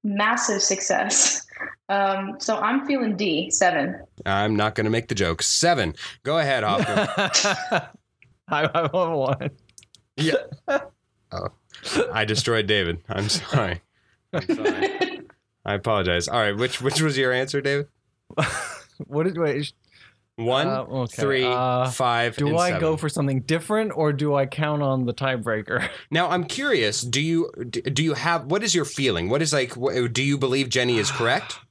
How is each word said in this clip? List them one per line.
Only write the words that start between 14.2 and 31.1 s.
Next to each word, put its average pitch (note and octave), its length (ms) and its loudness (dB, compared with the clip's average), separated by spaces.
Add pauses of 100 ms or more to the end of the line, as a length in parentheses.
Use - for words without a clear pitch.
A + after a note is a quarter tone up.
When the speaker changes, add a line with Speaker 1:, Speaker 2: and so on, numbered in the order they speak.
Speaker 2:
I'm F#3 220 -2
sorry. G4 680 -2 (220)
Speaker 1:
<laughs> - 220 -20
Speaker 2:
I G2+ 100 -2
apologize. F#2 540 2
All A#2+ 120 0
right, G2+ 160 2
which, B2 240 -2
which C#3 220 0
was D3 160 0
your B2+ 140 2
answer, C3+ 280 -2
David? C#3 320 -2
Speaker 3:
<laughs> - 60 -20 (1080)
What D3 180 -2
did, F3 140 -2
wait, D3 260 0
sh- - 80 -10 (640)
Speaker 2:
One, B2+ 300 0
Speaker 3:
uh, C3 160 0
okay, B2+ 400 -4
Speaker 2:
three, C3+ 240 2
Speaker 3:
uh, B2+ 440 2
Speaker 2:
five, A#2+ 460 0
Speaker 3:
do D3 120 0
Speaker 2:
and D#3 100 2
Speaker 3:
I F3+ 100 4
Speaker 2:
seven. F3+ 140 0
Speaker 3:
go D#3+ 160 2
for D#3 100 -2
something C#3 320 0
different, G3 560 0
or D3+ 160 2
do C#3+ 220 0
I C#3 100 4
count D3+ 380 -2
on C3 240 2
the A#2+ 80 -2
tiebreaker? A#2 760 -2 (120)
<laughs> - 100 -20
Speaker 2:
Now, E3 180 2
I'm F3+ 160 0
curious. F3+ 560 0
Do B2 220 -2
you, E3 280 0 (200)
d-, A#2 100 -4
do C#3 240 -2
you D#3 80 2
have, D#3+ 380 0
what G3+ 120 0
is F#3 120 0
your D#3+ 100 2
feeling? G#2 460 0
What C#3+ 100 2
is, D3+ 140 0
like, B2+ 180 0
wh-, B2 400 0
do B2+ 100 0
you C#3 140 2
believe C3+ 320 0
Jenny B2 300 2
is G2+ 120 0